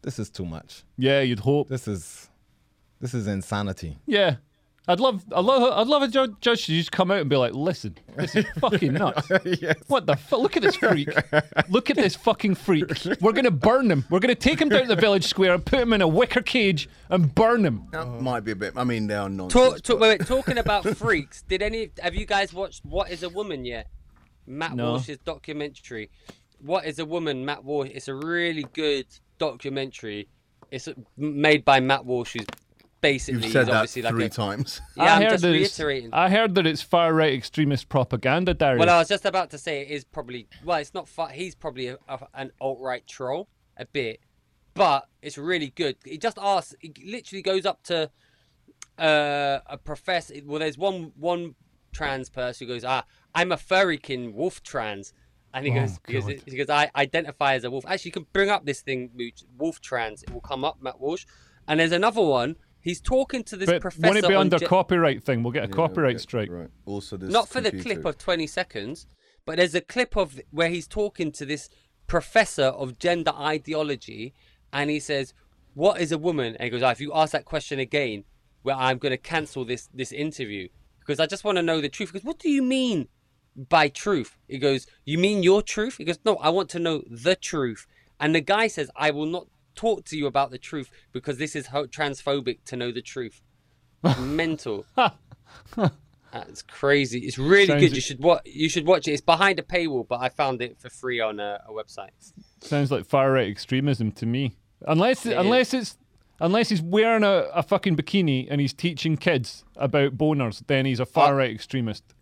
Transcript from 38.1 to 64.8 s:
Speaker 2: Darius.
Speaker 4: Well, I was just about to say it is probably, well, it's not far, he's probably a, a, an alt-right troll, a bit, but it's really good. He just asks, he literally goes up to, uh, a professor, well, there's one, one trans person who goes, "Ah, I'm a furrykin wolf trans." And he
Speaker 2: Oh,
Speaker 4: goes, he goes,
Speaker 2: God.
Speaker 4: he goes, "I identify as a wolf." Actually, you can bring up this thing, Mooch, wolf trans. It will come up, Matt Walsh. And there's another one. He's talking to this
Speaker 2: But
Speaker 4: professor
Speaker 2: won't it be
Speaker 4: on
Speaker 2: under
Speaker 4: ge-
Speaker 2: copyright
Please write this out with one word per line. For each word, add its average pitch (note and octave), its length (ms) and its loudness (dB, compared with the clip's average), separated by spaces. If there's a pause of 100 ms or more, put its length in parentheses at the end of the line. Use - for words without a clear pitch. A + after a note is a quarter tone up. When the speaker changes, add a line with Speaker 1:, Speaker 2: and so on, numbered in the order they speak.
Speaker 2:
Darius. C#3 260 4
Speaker 4:
Well, F3 100 6
I F3 80 8
was E3 100 4
just G3 180 -2
about F#3 240 -2
to D3 80 -14
say C#3+ 240 -6
it C#3 80 -12
is D3 140 -6
probably, B2 440 -12 (160)
well, E3 140 0
it's - 160 -8
not E3 140 -10
far, E3 200 -6
he's D#3+ 260 -10
probably C3 340 -8
a, C3 100 -12 (100)
a, C3+ 100 -10 (160)
an C3+ 160 -10 (100)
alt-right C3 460 -6
troll, C#3 420 -8 (280)
a - 80 -12
bit, A#2+ 360 -6 (540)
but D3+ 320 4 (160)
it's C#3+ 160 -14
really D#3 320 -4
good. D3 340 -4
He C#3+ 140 -14
just A3 220 -4
asks, G3 400 0
he D#3+ 120 -18 (120)
literally G3 380 -12
goes F#3+ 240 0
up - 180 -4
to, D#3+ 260 -2 (880)
uh, D3 680 2
a C#3 120 -14
professor, D#3 560 -6 (100)
well, D3 160 -6
there's D#3 180 -4
one, F3+ 380 -4
one E3+ 380 -4 (380)
trans C3+ 380 -6
person B2 360 -8
who B2 80 -6
goes, A#2 100 -10
"Ah, B2+ 200 -2 (300)
I'm F3 180 2
a D#3 40 0
furrykin D3 760 0
wolf D#3 300 -6
trans." G#2+ 500 -8 (420)
And C3 120 -6
he C3+ 60 0
Speaker 2:
Oh, A#2+ 80 2
Speaker 4:
goes, G2+ 260 -4
he A#2+ 60 -8
goes, G2+ 120 -2
Speaker 2:
God. C3+ 220 -8
Speaker 4:
he C3 100 -14
goes, C#3 140 -4
"I D3 240 4
identify C#3+ 600 0
as B2 100 -4
a B2 60 -4
wolf." C3 160 -8
Actually, F3+ 240 -6
you - 20 -18
can E3+ 200 -10
bring G3 180 2
up G3 160 0
this C#3 140 -4
thing, B2+ 340 -6
Mooch, A#2+ 300 -12 (120)
wolf D#3+ 240 -4
trans. A2+ 420 -6
It - 100 -14
will A#2+ 80 -12
come C3 240 -6
up, - 180 -4
Matt B2+ 180 -10
Walsh. D3+ 240 -6 (440)
And D#3 120 2
there's E3 120 4
another G#3 300 2
one. C#3+ 340 2 (240)
He's E3+ 200 -6
talking C4 440 0
to - 120 -14
this F#3 120 -2
Speaker 2:
But E3+ 120 2
Speaker 4:
professor E3 260 -2
Speaker 2:
won't G3+ 180 6
it F3 40 6
be G3 60 6
Speaker 4:
on F#3+ 80 6
Speaker 2:
under F3+ 160 4
Speaker 4:
ge- E3+ 60 0
Speaker 2:
copyright E3+ 600 2